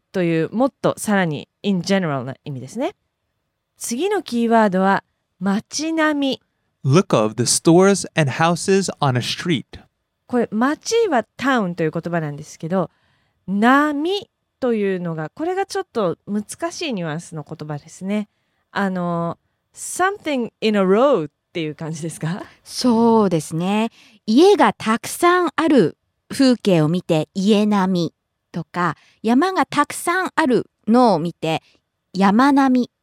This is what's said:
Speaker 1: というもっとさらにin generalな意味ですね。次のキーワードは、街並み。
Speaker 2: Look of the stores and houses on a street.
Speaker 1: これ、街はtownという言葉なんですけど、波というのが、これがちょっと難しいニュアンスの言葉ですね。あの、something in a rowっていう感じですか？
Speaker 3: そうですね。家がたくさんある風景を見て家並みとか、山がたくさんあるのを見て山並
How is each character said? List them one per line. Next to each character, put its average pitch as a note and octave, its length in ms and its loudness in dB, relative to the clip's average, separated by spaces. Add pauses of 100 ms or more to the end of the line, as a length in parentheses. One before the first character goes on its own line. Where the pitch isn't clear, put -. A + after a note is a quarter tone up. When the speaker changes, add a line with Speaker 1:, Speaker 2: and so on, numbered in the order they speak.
(120)
Speaker 1:
と F#3+ 100 -2
い E3 220 0
う D3 100 -4
も A#3+ 120 0
っ C4+ 160 -2
と D#3+ 160 0
さ G#3+ 180 -2
ら F#3 100 2
に D3 220 -6 (160)
in G3 180 0
general D#3+ 420 -2
な C3 200 -10
意 D3 80 -12
味 C3 80 -10
で B2 80 -14
す E3+ 100 -14
ね。 D#4 180 -4 (840)
次 C#4+ 320 -6
の G#4 120 -2
キ A#3 260 -2
ー - 20 0
ワ A3+ 160 4
ー G#3 40 2
ド F#3 120 0
は、 F#3+ 240 0 (340)
街 A3 540 -4
並 D#4 260 0
み。 C4+ 220 -2 (440)
Speaker 2:
Look D3+ 300 4
of A2 200 2
the A#2 80 0
stores F#3 720 4
and D3 160 0
houses F3 580 0 (100)
on C3 180 0
a A#2 40 -2
street. - 440 -4 (640)
Speaker 1:
こ B3 120 -2
れ、 F3 120 -2
街 C#4 440 -2 (140)
は A#3+ 160 0 (120)
town A#3 380 -2
と E3 80 -2
い D#3+ 40 0
う D3+ 40 -4
言 E3+ 120 -6
葉 E3+ 180 -4
な D3 100 -6
ん C#3+ 60 -12
で D3+ 60 -16
す - 140 -20
け D#3+ 120 -10
ど、 F3+ 200 -2 (580)
波 C#4+ 840 0 (300)
と B3 140 -2
い G3+ 220 -2
う F3+ 40 -4
の F3 140 -6
が、 D#3 160 -8
こ - 160 -10
れ F#4 100 -4
が F#4+ 100 -2
ち - 120 -8
ょ F#4+ 40 -4
っ - 100 -8
と F#3+ 340 -2
難 G#3+ 460 -8
し E4+ 120 -12
い C#4+ 100 -4
ニ F3+ 100 -6
ュ E3 40 -6
ア D3 80 -6
ン E3+ 60 -8
ス - 140 -16
の D3+ 80 -10
言 D#3 240 -14
葉 D3+ 100 -8
で - 120 -16
す - 160 -16
ね。 G#3 240 -6 (420)
あ G3 180 -2
の、 F3 480 -4 (360)
something E4 760 -4 (100)
in G#3+ 140 0
a G#3 40 2
row G3 480 4
っ - 40 -14 (200)
て F3 100 -6
い D#3 60 -4
う D3+ 80 -8
感 D#3+ 160 -10
じ D3 100 -10
で D#3+ 80 -6
す D#3 100 -14
か？ F3+ 240 -6 (200)
Speaker 3:
そ A3+ 600 2
う F#3+ 60 2
で E3 120 0
す - 140 -8
ね。 G3+ 340 -2 (360)
家 E4+ 300 6
が C4 180 4
た A3 260 -2
く - 80 -14
さ F4+ 360 2
ん E4 120 0
あ D#4+ 120 0
る A3+ 300 4 (320)
風 C4 260 2
景 F3+ 260 2
を D3+ 60 2
見 F3 140 0
て D#3 320 -2
家 G3+ 320 2
並 G3 260 0
み E3+ 220 -2 (380)
と E3 120 -8
か、 F3 320 -4 (260)
山 C4 300 2
が E4+ 140 0
た D4 200 -2
く - 80 -14
さ F4+ 300 -2
ん D#4+ 100 -6
あ D#4+ 120 2
る A#3+ 240 0 (180)
の A3+ 280 6
を D#3+ 40 0
見 F3 140 -4
て D#3+ 280 -4 (520)
山 G3 380 4
並 C4 400 2 (120)